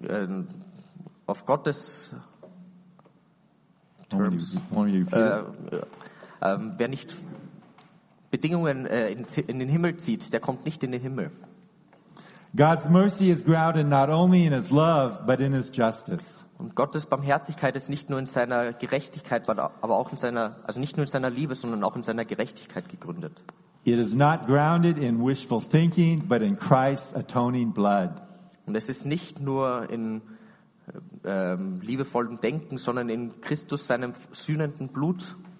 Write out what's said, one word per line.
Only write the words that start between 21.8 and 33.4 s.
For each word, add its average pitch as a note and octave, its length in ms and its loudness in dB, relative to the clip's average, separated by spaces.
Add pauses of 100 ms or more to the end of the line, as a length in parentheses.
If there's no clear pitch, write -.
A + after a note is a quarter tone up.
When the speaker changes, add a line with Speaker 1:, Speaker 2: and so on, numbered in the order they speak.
Speaker 1:
auch F#2+ 100 -2
in B2 80 -6
seiner A2+ 220 -4
Gerechtigkeit - 640 -8
gegründet. E2+ 520 -12 (440)
Speaker 2:
It A#2+ 140 4
is A2 160 0
not D3 320 4
grounded D#3 520 4
in A#2+ 260 2
wishful B2+ 360 0
thinking, E3 680 4
but A#2 160 2
in G2+ 140 2
Christ's C3+ 580 2
atoning B2 580 -2
blood. G2+ 380 2 (560)
Speaker 1:
Und G#2 80 -4
es A2 140 -4
ist B2+ 180 -8
nicht D#3 320 -6
nur C3 520 -2
in, A2 320 -4 (1040)
ähm, F#2 580 -4
liebevollem A#2+ 580 -4
Denken, C#3 380 -4
sondern B2 320 -4
in A#2 320 -6